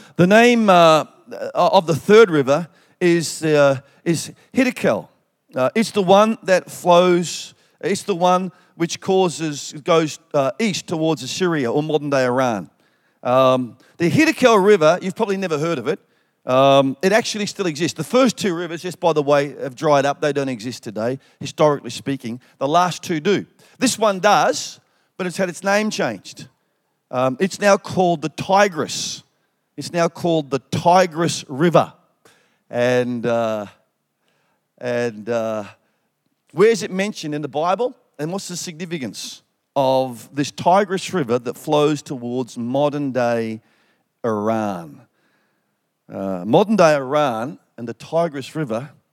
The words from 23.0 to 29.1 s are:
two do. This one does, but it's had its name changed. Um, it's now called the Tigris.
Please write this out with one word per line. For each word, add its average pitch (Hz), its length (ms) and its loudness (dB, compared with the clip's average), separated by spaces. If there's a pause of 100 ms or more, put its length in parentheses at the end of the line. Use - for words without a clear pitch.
two 165 160 -4
do. 151 280 -2 (320)
This 240 200 -2
one 202 220 0
does, 202 580 2 (380)
but 185 100 -6
it's 175 100 -6
had 190 120 -2
its 175 160 -12
name 208 260 0
changed. 123 560 -6 (640)
Um, 131 300 0
it's 190 200 -2
now 196 160 4
called 175 460 -2
the 156 60 -6
Tigris. 190 960 -2 (520)